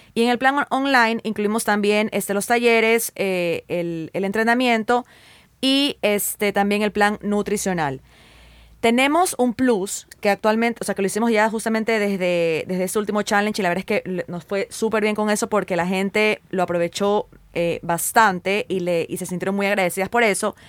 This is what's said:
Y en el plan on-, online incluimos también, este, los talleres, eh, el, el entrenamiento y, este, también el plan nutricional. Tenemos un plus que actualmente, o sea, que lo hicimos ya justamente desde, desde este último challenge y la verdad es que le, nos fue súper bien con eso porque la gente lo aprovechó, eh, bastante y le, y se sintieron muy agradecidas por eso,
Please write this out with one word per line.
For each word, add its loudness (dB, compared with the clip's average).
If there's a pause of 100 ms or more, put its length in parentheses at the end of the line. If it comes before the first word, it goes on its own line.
(160)
Y 2
en 2
el 2
plan 2
on-, 0
online 2
incluimos -2
también, 2
este, -4
los -2
talleres, 2
eh, -2
el, -4
el -2
entrenamiento 0 (560)
y, 2
este, 0
también 0
el 0
plan 0
nutricional. -2 (800)
Tenemos 4
un 2
plus 0 (120)
que 0
actualmente, 0
o -8
sea, -2
que -4
lo 0
hicimos 0
ya 2
justamente -2
desde, 0
desde -2
este -2
último 0
challenge 0
y 0
la 2
verdad 0
es -2
que -10
le, -4
nos -10
fue -4
súper -2
bien 0
con 0
eso 0
porque -2
la 0
gente 0
lo 0
aprovechó, 0 (280)
eh, -2
bastante 2
y -4
le, 0
y -8
se -8
sintieron -4
muy 0
agradecidas 0
por 2
eso, 0 (140)